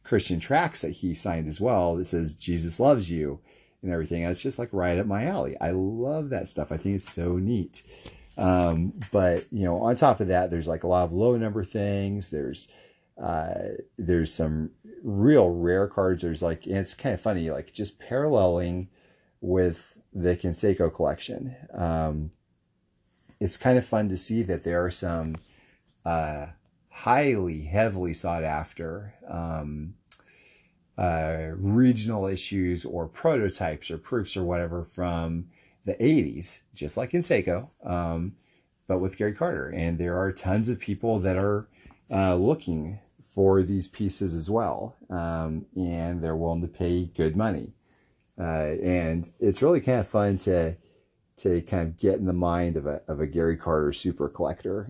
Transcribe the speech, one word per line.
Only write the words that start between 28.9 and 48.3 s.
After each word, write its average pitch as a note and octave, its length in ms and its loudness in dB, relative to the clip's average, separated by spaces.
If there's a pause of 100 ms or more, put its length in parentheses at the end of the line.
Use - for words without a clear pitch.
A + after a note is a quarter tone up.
um, D#2+ 680 -6 (1040)
uh, D#2+ 580 -2
regional G#2+ 720 4
issues F#2 580 -2
or E2 220 -4
prototypes G2 800 -2
or E2 80 -8
proofs G#2+ 380 -6
or F#2+ 80 -2
whatever F2 400 -2
from E2+ 640 -4 (380)
the G#2 180 -2
eighties, F2+ 580 2 (120)
just - 240 -8
like B2 140 -4
Canseco, G#2 580 0 (140)
um, F2 520 -2 (520)
but F#2 120 2
with F#2+ 180 -2
Gary G#2 160 0
Carter. D#2 360 -2
And E2 280 0
there F2 200 0
are F#2+ 140 2
tons G#2+ 380 0
of A#2+ 100 -2
people G#2+ 400 -2
that F#2 180 0
are, G#2 300 0 (440)
uh, F#2+ 240 4
looking F#2 640 0 (220)
for G2 400 4
these F#2 260 0
pieces F#2+ 460 -4
as E2 160 -6
well, G#2 460 -2 (160)
um, D#2+ 640 -4
and E2+ 480 -2
they're D#2+ 120 -2
willing E2+ 260 0
to F2 60 -4
pay F2+ 380 0
good D#2+ 300 0
money. F#2+ 380 -2 (640)